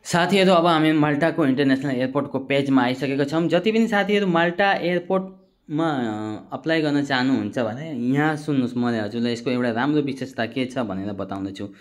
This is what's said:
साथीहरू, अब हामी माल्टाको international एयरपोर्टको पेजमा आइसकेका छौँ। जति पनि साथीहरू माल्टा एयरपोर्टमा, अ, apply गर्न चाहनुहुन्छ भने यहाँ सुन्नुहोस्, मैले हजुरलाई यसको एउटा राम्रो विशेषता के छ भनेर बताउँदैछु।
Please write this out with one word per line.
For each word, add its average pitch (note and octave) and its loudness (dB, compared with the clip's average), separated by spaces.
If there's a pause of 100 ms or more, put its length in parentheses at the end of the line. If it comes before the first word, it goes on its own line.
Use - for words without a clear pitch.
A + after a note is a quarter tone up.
साथीहरू, F#3 4
अब E3+ 6
हामी D#3 4
माल्टाको D3+ 2
international C3+ 2
एयरपोर्टको C3 -2
पेजमा C3+ 2
आइसकेका C3+ -2
छौँ। D#3+ 0
जति F3 2
पनि A3 2
साथीहरू G3+ 0
माल्टा F3 2
एयरपोर्टमा, F3 -4
अ, A2 -6
apply D#3+ 0
गर्न C#3+ 0
चाहनुहुन्छ B2+ 0
भने B2+ -4
यहाँ D3+ 2
सुन्नुहोस्, C3 -2
मैले A#2+ 0
हजुरलाई A#2 -2
यसको A#2 -4
एउटा B2 0
राम्रो C#3+ 0
विशेषता C3 -6
के B2+ -4
छ B2+ -8
भनेर G2+ -4
बताउँदैछु। G2 -8 (140)